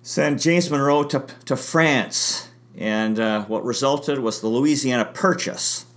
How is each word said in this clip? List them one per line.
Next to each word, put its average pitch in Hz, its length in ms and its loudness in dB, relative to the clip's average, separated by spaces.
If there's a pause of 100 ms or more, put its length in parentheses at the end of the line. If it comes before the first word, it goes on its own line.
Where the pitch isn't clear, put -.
sent 147 380 0
James 170 300 2
Monroe 143 340 2
to, 143 220 -4 (200)
to 131 100 0
France, - 920 0 (280)
and, 110 420 -2
uh, 107 260 0
what 110 200 -4
resulted 139 540 0
was 110 220 -2
the 113 80 -2
Louisiana 131 560 2
Purchase. - 840 -2 (100)